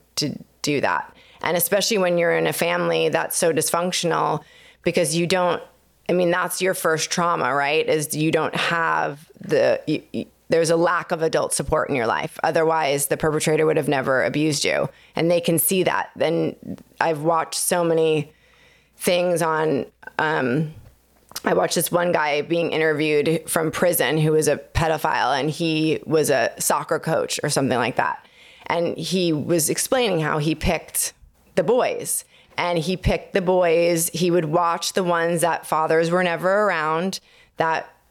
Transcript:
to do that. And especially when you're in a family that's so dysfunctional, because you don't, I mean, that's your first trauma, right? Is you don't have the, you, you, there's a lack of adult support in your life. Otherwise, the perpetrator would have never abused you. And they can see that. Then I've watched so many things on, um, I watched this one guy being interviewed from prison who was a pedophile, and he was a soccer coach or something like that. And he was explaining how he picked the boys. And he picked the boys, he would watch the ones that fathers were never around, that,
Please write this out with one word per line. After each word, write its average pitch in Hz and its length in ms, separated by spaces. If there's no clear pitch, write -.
to 151 200
do 143 180
that. 90 340
And 165 120
especially 196 440
when 175 180
you're 170 180
in 160 120
a 156 60
family 170 560
that's 160 280
so 165 160
dysfunctional, 160 880
because 165 340
you 170 120
don't, 180 340
I - 40
mean, 175 180
that's 175 300
your 180 120
first 160 380
trauma, 165 420
right? 147 340
Is 151 280
you 156 160
don't 156 240
have 156 760
the, 123 460
you, 151 160
you, - 140
there's 165 220
a 170 40
lack 170 360
of 165 100
adult 160 320
support 151 360
in 139 60
your 117 120
life. 90 360
Otherwise, 160 640
the 151 100
perpetrator 156 500
would 151 100
have 143 100
never 131 360
abused 147 420
you. 73 240
And 165 140
they 170 120
can 170 180
see 185 240
that. 98 320
Then 160 400
I've 156 220
watched 160 380
so 180 240
many 160 480
things 180 440
on, 156 460
um, 151 520
I 190 120
watched 170 200
this 170 160
one 175 200
guy 151 320
being 170 280
interviewed 156 800
from 160 220
prison 160 480
who 156 140
was 156 140
a 147 100
pedophile, 151 800
and 143 120
he 156 560
was 147 240
a 123 300
soccer 156 400
coach 131 440
or 147 60
something 135 280
like - 200
that. - 260
And 170 300
he 170 360
was 156 360
explaining 214 520
how 151 160
he 156 180
picked - 580
the 180 80
boys. 175 600
And 175 200
he 170 180
picked - 380
the 196 80
boys, 170 720
he 170 180
would 170 140
watch 170 480
the 202 100
ones 170 380
that 165 240
fathers 160 440
were 180 140
never 175 400
around, 175 560
that, 160 320